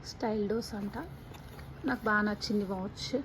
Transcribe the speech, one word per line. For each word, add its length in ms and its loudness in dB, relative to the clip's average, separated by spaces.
స్టైల్ 300 0
డోస్ 280 0
అంట. 160 -2
నాకు 200 0
బాగా 200 8
నచ్చింది 420 2
వాచ్. 380 -4